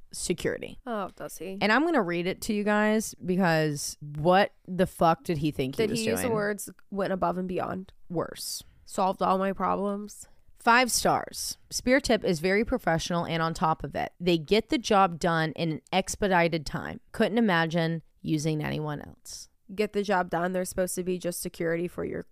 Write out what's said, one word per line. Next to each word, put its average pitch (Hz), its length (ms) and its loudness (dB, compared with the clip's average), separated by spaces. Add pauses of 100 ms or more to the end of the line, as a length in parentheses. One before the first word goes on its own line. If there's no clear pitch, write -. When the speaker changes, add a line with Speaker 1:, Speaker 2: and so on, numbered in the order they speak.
(120)
Speaker 1:
security. - 720 -4
Speaker 2:
Oh, 208 280 -6
does - 240 -14
he? 190 220 -10
Speaker 1:
And 202 100 4
I'm 247 140 6
gonna 320 180 4
read 170 240 0
it 190 160 -2
to - 120 -4
you 208 100 0
guys 214 500 2 (100)
because 160 720 2 (220)
what 180 340 4 (140)
the 180 200 0
fuck 165 380 2
did 170 140 -2
he 151 140 0
think 131 240 -4
he 226 60 0
Speaker 2:
Did 214 80 2
Speaker 1:
was 226 100 -2
Speaker 2:
he 220 80 -2
use 226 140 0
the 254 60 0
Speaker 1:
doing? 226 60 0
Speaker 2:
words 208 360 -4 (200)
"went 190 220 -2
above 175 260 -2
and 185 80 -4
beyond"? 185 460 -4 (160)
Speaker 1:
Worse. - 560 -6 (200)
Speaker 2:
Solved 190 380 0
all 185 160 2
my 196 140 0
problems? 196 720 -4 (320)
Speaker 1:
Five 240 320 6
stars. - 680 0 (120)
Spear - 300 4
Tip 214 240 2
is 165 160 2
very 190 240 2
professional 170 600 0
and 165 160 -2
on 165 140 0
top 160 300 0
of 139 100 -8
it. 76 240 -4
They 175 200 4
get 208 320 2
the 311 80 2
job 190 420 4
done 165 320 2
in 165 180 -2
an 160 100 -4 (120)
expedited 170 720 2
time. 78 320 -8 (140)
Couldn't 214 260 0
imagine 165 640 2 (200)
using 156 420 -2
anyone 147 360 -4
else. - 480 -18 (260)
Speaker 2:
Get 208 180 -2
the 208 100 -2
job 185 280 0
done. 175 220 -2
They're 185 120 -2
supposed 185 320 -4
to 180 80 -4
be 180 140 -2
just 175 220 -6
security 170 480 -4
for 170 160 -8
your - 280 -8